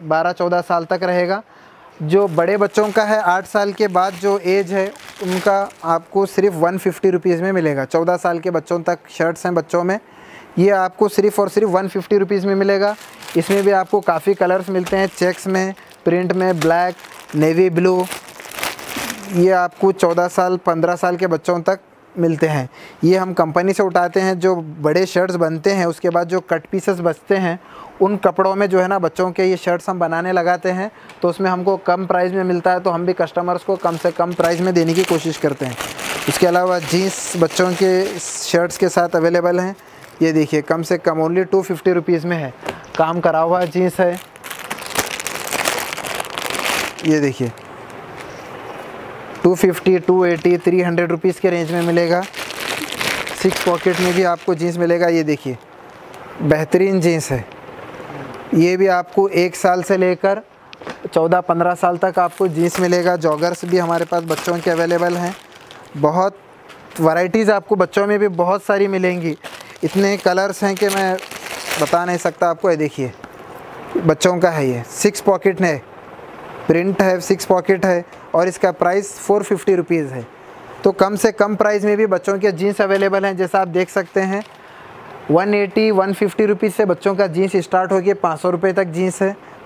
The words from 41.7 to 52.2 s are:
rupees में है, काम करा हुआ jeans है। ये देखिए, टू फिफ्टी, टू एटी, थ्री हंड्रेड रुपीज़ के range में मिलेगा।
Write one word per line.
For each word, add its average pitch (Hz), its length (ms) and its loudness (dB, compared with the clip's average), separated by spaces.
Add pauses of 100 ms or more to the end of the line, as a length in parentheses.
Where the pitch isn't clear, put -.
rupees 170 340 0
में 175 100 -2
है, 143 160 -6 (440)
काम 165 240 0
करा 160 200 2
हुआ 175 240 2
jeans 180 360 0
है। 180 120 4 (3000)
ये 156 140 4
देखिए, 131 320 -2 (1900)
टू 180 100 4
फिफ्टी, 180 440 2
टू 180 260 2
एटी, 175 340 2
थ्री 180 240 2
हंड्रेड 175 280 0
रुपीज़ 175 300 -2
के 190 100 2
range 170 220 -2
में 175 100 0
मिलेगा। 170 380 2 (1200)